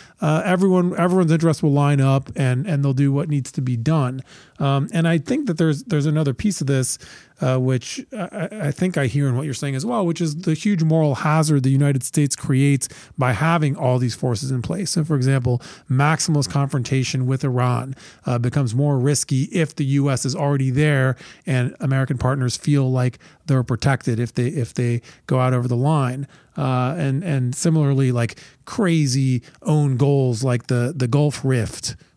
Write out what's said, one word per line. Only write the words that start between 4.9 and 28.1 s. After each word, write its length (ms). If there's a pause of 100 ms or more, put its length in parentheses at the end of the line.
and 160
I 100
think 300
that 100
there's, 260
there's 220
another 280
piece 260
of 80
this, 300 (420)
uh, 180
which 540
I, 400
I, 160
I 40
think 260
I 80
hear 240
in 80
what 80
you're 80
saying 220
as 100
well, 200
which 140
is 220
the 120
huge 300
moral 320
hazard 480
the 60
United 340
States 320
creates 540 (280)
by 140
having 460
all 220
these 160
forces 360
in 100
place. 300
So, 140
for 100
example, 460 (280)
maximalist 600
confrontation 760
with 200
Iran, 500 (300)
uh, 120
becomes 380
more 240
risky 440
if 320
the 100
U 240
S 160
is 100
already 340
there 460 (300)
and 340
American 380
partners 400
feel 340
like 280 (260)
they're 180
protected 560
if 140
they, 140
if 260
they 280 (260)
go 120
out 140
over 160
the 80
line. 500 (300)
Uh, 400
and, 260
and 320
similarly, 560